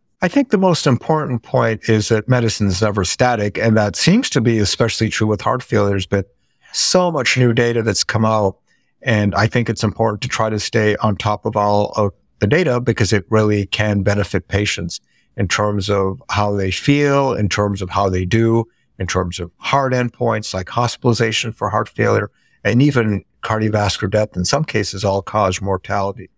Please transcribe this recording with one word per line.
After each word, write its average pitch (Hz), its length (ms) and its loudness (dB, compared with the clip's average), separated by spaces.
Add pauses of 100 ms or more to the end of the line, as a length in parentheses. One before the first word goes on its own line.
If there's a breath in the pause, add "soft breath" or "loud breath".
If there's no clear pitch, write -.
(240)
I 180 40 0
think 277 220 0
the 208 80 2
most 185 280 2
important 139 560 0
point 117 460 -2
is 107 220 2
that 110 180 0
medicine 117 400 0
is 92 120 -2
never 104 240 0
static, 110 540 0
and 110 180 4
that 104 200 2
seems 220 340 2
to 139 100 0
be 117 200 2
especially 110 480 0
true 107 180 -2
with 107 140 0
heart 123 240 -2
failure. 104 260 0
There's 98 160 -2
been 101 160 0 (500 soft breath)
so - 380 2
much 139 260 -2
new 123 160 4
data 117 300 2
that's 104 220 0
come 110 200 0
out, 107 340 0 (440)
and 104 320 2
I 113 140 2
think 120 200 0
it's 113 140 -4
important 107 400 -2
to 127 60 -8
try 110 200 -2
to 107 120 -2
stay 107 380 0
on 107 180 0
top 104 280 -2
of 110 120 -2
all 104 400 2
of 104 160 0 (260)
the 104 80 0
data 131 340 2
because 117 320 0
it 101 180 0
really 107 360 2
can 104 380 0
benefit 101 420 -2
patients 101 540 -4 (360)
in 104 120 -2
terms 104 420 -2
of 98 400 -2
how 104 240 0
they 95 160 -2
feel, 139 640 2
in 104 160 0
terms 101 340 -2
of 92 80 -8
how 98 180 0
they 92 160 -2
do, 113 400 2 (360)
in 92 80 -4
terms 90 320 -4
of 87 160 -10
hard 135 360 -2
endpoints 117 640 -2
like 92 140 -6
hospitalization 117 840 0
for 110 180 -6
heart 107 200 -2
failure, 107 420 0 (320)
and 113 180 2
even 123 440 2 (180)
cardiovascular 107 680 0
death, 107 280 0
in 90 80 -2
some 139 180 0
cases 101 420 -4
all-cause 98 560 0
mortality. 98 760 -6